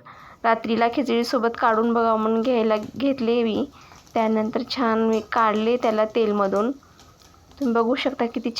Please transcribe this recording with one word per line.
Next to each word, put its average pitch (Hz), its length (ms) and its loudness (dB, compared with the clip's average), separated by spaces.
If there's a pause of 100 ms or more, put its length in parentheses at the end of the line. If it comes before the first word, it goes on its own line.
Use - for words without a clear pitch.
(440)
रात्रीला 226 440 0
खिचडीसोबत 233 680 -2
काढून 226 340 2
बघावं 226 280 2
म्हणून 226 200 0
घ्यायला 226 340 2 (220)
घेतले 240 460 0
मी. 226 280 -2 (440)
त्यानंतर 220 460 0 (160)
छान 226 320 0
मी 220 120 2 (120)
काढले 220 440 2
त्याला 220 280 0
तेलमधून. 208 680 0 (880)
तुम्ही 240 140 0
बघू 233 200 2
शकता 262 320 -2
किती 233 340 -6